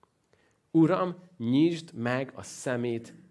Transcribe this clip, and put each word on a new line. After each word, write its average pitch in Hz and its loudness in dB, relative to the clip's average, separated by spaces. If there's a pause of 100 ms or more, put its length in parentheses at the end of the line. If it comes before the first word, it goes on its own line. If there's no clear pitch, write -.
(720)
Uram, 175 4 (220)
nyisd 151 2
meg 127 -4
a 95 -14
szemét, 120 -6 (180)